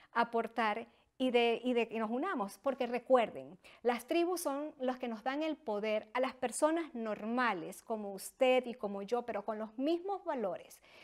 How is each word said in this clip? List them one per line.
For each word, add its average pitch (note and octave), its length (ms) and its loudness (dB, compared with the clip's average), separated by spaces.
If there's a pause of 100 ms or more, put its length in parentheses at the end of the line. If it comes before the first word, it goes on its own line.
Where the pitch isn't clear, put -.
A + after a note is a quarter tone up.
(140)
aportar A3+ 760 0 (320)
y C4 120 2
de, A#3 320 4
y B3 100 2
de A#3 140 2
que A3+ 100 -6
nos A3 140 -2
unamos, B3+ 500 -4
porque B3+ 240 -2
recuerden, A3+ 720 2 (240)
las A#3 240 0
tribus E4+ 360 2
son D4 380 -4
los B3+ 180 -2
que B3+ 100 -4
nos A3+ 160 -6
dan C#4 180 -2
el D#4 140 -2
poder G#3+ 580 -2
a - 60 0
las B3+ 160 0
personas D4+ 580 0
normales, G#3+ 880 -2
como G#3 320 -6
usted B3+ 540 4
y A3+ 80 -6
como G3 260 -6
yo, A#3+ 240 -2
pero G3+ 180 -6
con G#3+ 140 -6
los G#3+ 220 -8
mismos F4 460 0
valores, A#3 540 -4 (240)